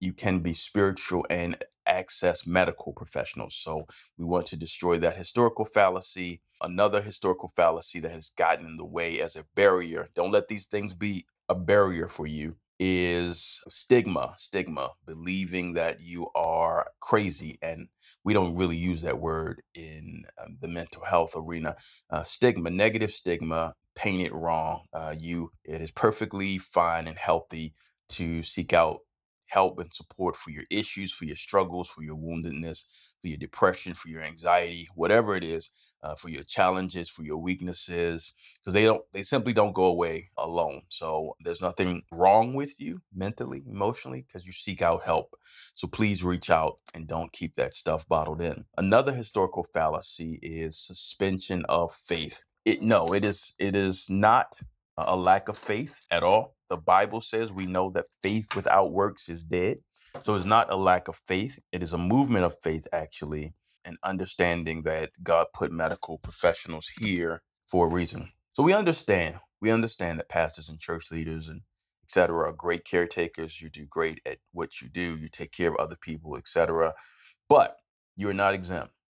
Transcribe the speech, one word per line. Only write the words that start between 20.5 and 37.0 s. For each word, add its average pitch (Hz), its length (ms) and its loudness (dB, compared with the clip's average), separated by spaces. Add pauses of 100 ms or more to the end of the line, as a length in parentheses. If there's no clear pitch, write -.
the 82 60 -10
mental 85 360 -10
health 85 300 2
arena. 78 420 -6 (380)
Uh, 80 80 -2
stigma, 95 480 2
negative 107 420 2
stigma, 82 600 -2 (220)
painted 92 360 -2
wrong. 80 540 -2 (120)
Uh, 78 200 -8
you, 85 320 -6 (140)
it 78 180 -8
is 80 80 -10
perfectly 98 680 0
fine 85 500 0
and 76 100 -12
healthy 80 560 -2 (420)
to 82 260 -4
seek 82 300 -6
out 82 280 4 (580)
help 95 220 2
and 85 120 -12
support - 440 -6
for - 140 -14
your 73 200 -12
issues, 98 420 -4
for - 120 -12
your 73 220 -10
struggles, 90 420 0
for 78 160 -16
your 76 120 -10
woundedness, 82 680 -8 (360)
for - 60 -14
your 76 100 -6
depression, 92 560 0
for - 160 -16
your 80 140 -12
anxiety, 85 720 0
whatever 101 420 4
it 90 60 -4
is, 82 300 -6 (320)
uh, 76 100 -10
for 82 140 -14
your 73 160 -10
challenges, 92 680 0